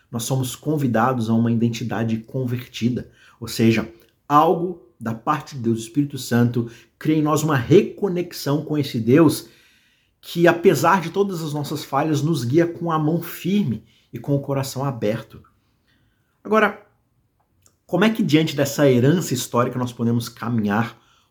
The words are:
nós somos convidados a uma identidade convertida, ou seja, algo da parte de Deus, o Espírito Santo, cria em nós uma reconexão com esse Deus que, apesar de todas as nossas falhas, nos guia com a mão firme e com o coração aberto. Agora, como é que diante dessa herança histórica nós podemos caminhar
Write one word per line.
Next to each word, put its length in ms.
nós 140
somos 320
convidados 760
a 40
uma 180
identidade 680
convertida, 920
ou 120
seja, 420
algo 520
da 140
parte 420
de 80
Deus, 160
o 20
Espírito 360
Santo, 520
cria 200
em 40
nós 220
uma 140
reconexão 1040
com 140
esse 220
Deus 500
que, 260
apesar 540
de 80
todas 320
as 100
nossas 320
falhas, 380
nos 240
guia 200
com 240
a 80
mão 240
firme 600
e 60
com 140
o 60
coração 460
aberto. 560
Agora, 460
como 200
é 40
que 140
diante 320
dessa 340
herança 440
histórica 440
nós 140
podemos 380
caminhar 680